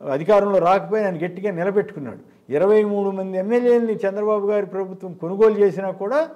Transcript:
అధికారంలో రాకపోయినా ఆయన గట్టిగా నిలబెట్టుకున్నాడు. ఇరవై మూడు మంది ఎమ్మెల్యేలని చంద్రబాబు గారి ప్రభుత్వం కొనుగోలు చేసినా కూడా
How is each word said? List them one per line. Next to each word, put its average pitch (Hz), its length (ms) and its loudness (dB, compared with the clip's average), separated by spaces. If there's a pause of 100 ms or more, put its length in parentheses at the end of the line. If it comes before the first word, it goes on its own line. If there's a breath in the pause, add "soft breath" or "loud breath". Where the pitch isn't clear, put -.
(120)
అధికారంలో 196 460 2
రాకపోయినా 190 520 2
ఆయన 170 160 -4
గట్టిగా 190 240 -6
నిలబెట్టుకున్నాడు. 170 1000 -6
ఇరవై 208 320 4
మూడు 202 260 -2
మంది 190 280 -6
ఎమ్మెల్యేలని 233 540 2
చంద్రబాబు 202 540 -2
గారి 208 200 0
ప్రభుత్వం 185 460 -8
కొనుగోలు 202 460 2
చేసినా 190 320 2
కూడా 247 460 -2